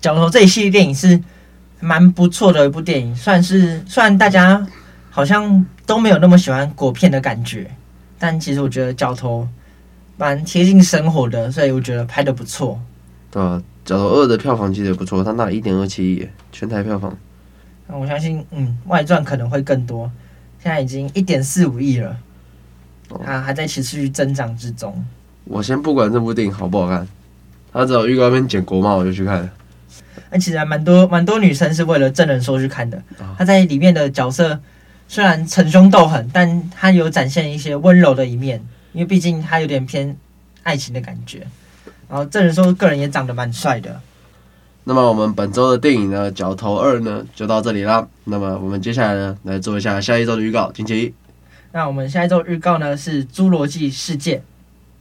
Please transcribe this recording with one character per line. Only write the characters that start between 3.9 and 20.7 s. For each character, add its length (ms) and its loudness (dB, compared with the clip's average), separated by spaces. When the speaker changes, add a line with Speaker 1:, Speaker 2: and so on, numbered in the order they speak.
Speaker 1:
然 140 4
大 120 4
家 380 4
好 140 -2
像 420 2
都 120 0
没 120 2
有 80 6
那 100 4
么 100 10
喜 140 4
欢 200 -2
国 200 -2
片 180 2
的 120 0
感 240 -4
觉， 260 -12
但 200 -2
其 160 -4
实 80 0
我 60 -2
觉 180 -4
得 80 -4
《角 220 -4
头》 320 -6
蛮 260 -4
贴 220 2
近 180 8
生 260 2
活 200 0
的， 200 -4
所 160 0
以 60 2
我 80 -2
觉 160 -6
得 80 -4
拍 180 -4
得 120 0
不 100 -10
错。 340 -8
Speaker 2:
对 100 -4
啊， 200 -2
《角 120 -2
头 120 0
二》 180 4
的 80 2
票 200 -2
房 180 -2
其 80 -4
实 60 -2
也 60 0
不 120 -4
错， 180 -2
它 80 -2
拿 180 -2
一 120 -4
点 140 -2
二 120 -2
七 160 -8
亿 120 0
耶， 140 -10
全 160 -12
台 160 -4
票 160 -6
房。 160 -10
Speaker 1:
那 80 -16
我 100 -8
相 140 -6
信， 320 -6
嗯， 260 -6
外 160 0
传 200 0
可 140 -6
能 120 -6
会 120 -2
更 240 -4
多， 260 -10
现 80 -6
在 120 -4